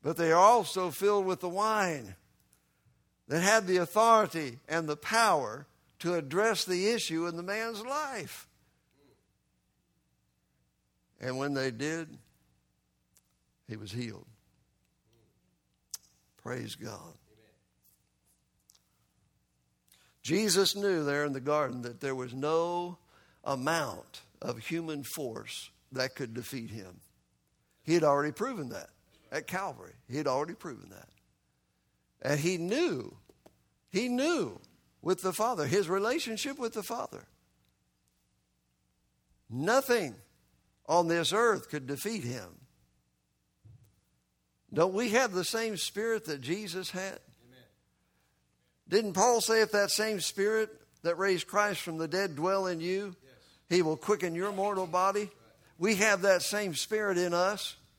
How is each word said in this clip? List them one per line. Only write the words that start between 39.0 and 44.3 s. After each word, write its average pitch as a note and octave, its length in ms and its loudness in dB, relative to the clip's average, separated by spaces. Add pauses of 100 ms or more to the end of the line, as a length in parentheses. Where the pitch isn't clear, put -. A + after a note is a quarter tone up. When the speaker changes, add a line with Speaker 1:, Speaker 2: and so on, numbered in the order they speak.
Speaker 1:
Nothing F#3+ 680 0 (720)
on E3+ 180 4
this E3+ 260 2
earth G#3+ 360 2
could C#3+ 180 -8
defeat D3+ 380 -6
him. A#2+ 240 -8 (2250)